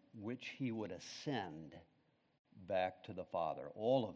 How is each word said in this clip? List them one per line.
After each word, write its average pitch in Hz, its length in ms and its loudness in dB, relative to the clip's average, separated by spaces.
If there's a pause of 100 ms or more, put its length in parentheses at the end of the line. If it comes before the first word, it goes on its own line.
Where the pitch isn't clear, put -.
(200)
which 117 360 -4
he 131 140 0
would 107 220 -2
ascend 87 800 -4 (920)
back 92 360 2
to 107 80 -8
the 90 120 -4
Father. 76 500 0
All 117 340 6
of 87 80 -8